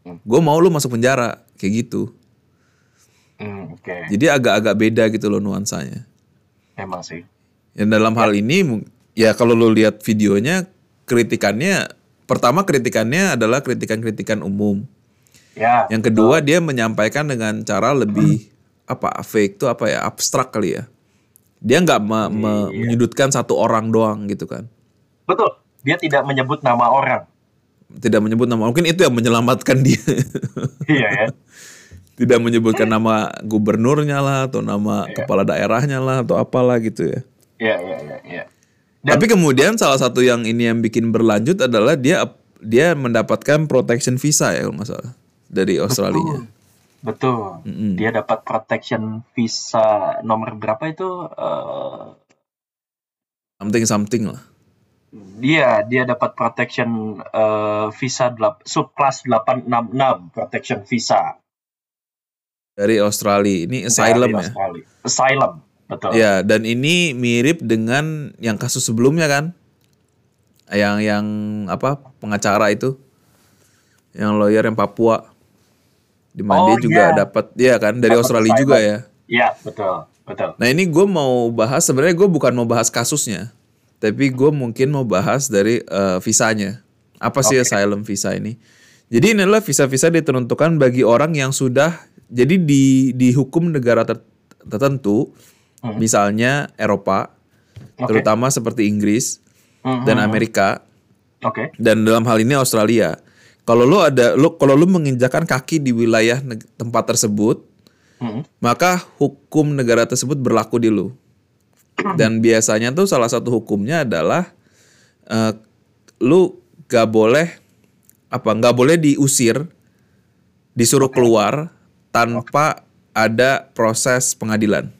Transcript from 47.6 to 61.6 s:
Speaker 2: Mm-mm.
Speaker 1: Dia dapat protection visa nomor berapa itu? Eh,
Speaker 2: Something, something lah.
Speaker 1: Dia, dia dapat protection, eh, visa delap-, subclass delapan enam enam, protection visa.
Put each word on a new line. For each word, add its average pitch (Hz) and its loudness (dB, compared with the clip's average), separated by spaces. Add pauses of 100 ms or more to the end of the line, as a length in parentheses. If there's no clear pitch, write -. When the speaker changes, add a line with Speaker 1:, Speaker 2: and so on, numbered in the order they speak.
Speaker 2:
Mm-mm. 104 -6
Speaker 1:
Dia 104 -2
dapat 113 -4
protection 113 -6
visa 113 -2 (340)
nomor 110 -4
berapa 110 -6
itu? 160 -8 (240)
Eh, - -8 (1500)
Speaker 2:
Something, 107 -2
something 110 -2
lah. - -10 (680)
Speaker 1:
Dia, 120 0
dia 123 -2
dapat 123 -4
protection, 120 -4 (340)
eh, 107 -2
visa 127 -4
delap-, 110 -4
subclass - -4
delapan 127 0
enam 120 -2
enam, 131 0 (120)
protection 120 -8
visa. 110 -2 (1300)